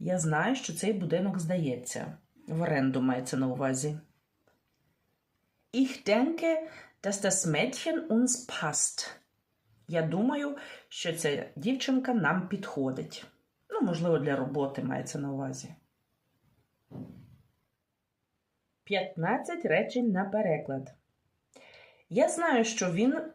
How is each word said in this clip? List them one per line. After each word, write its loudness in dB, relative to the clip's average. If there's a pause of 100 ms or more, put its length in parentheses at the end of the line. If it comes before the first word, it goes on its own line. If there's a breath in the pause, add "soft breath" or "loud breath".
Я 0
знаю, 2
що -6
цей 0
будинок 0
здається. -2 (300)
В -2
оренду 2
мається 0
на 2
увазі. 0 (1800)
Ich 0
denke, 4 (360 loud breath)
dass -2
das 2
Mädchen 0
uns 2
passt. -2 (800)
Я 0
думаю, 0 (320 loud breath)
що -4
ця -2
дівчинка 0
нам 2
підходить. -4 (440)
Ну, -2
можливо, 4
для 0
роботи -2
мається -4
на -4
увазі. -8 (3000)
П'ятнадцять -2
речень 2
на 2
переклад. -2 (1160 loud breath)
Я 4
знаю, 2
що -2
він 2 (140)